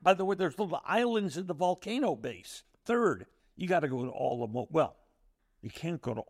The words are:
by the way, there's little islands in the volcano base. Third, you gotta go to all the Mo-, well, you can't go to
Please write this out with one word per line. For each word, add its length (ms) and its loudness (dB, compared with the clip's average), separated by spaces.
by 120 8
the 100 0
way, 100 2
there's 240 0
little 260 -2
islands 520 0
in 100 -6
the 80 -2
volcano 600 0
base. 480 -10
Third, 420 2
you 120 -4
gotta 200 4
go 160 -2
to 60 -4
all 300 -2
the 120 -4
Mo-, 180 -4
well, 260 2
you 80 -12
can't 320 -6
go 120 -4
to 160 -6